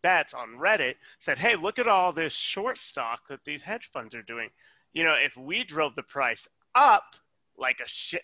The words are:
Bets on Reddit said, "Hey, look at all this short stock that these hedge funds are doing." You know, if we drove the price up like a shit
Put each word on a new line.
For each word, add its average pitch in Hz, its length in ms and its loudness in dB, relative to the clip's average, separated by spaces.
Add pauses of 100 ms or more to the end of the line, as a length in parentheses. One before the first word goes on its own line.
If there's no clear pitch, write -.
Bets 170 320 2
on 120 240 -12
Reddit 156 380 2 (220)
said, 135 220 -4
"Hey, 214 180 2
look 185 200 -4
at 233 120 0
all 180 240 4
this 160 180 -2
short - 460 -4
stock 117 500 -8
that 135 160 -14
these 147 200 -10
hedge 214 280 -10
funds 117 240 -12
are 113 80 -14
doing." 117 280 -10 (400)
You 160 120 0
know, 160 100 4
if 139 240 2
we 170 260 -6
drove 151 320 -2
the 135 60 -8
price 120 460 -4 (260)
up 247 300 8 (560)
like 127 200 -2
a 120 80 -10
shit - 360 -8